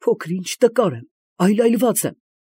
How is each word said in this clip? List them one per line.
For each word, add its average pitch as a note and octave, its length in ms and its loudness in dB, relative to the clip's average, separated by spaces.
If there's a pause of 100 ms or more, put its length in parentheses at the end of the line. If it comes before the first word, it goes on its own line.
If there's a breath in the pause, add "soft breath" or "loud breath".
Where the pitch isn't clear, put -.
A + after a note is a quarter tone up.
Փոքր F3+ 300 -2
ինչ F#3 220 -8
տկար A3+ 380 2
եմ, A#2 140 -12 (320)
այլայլված A3 680 2
եմ, - 140 -8 (360)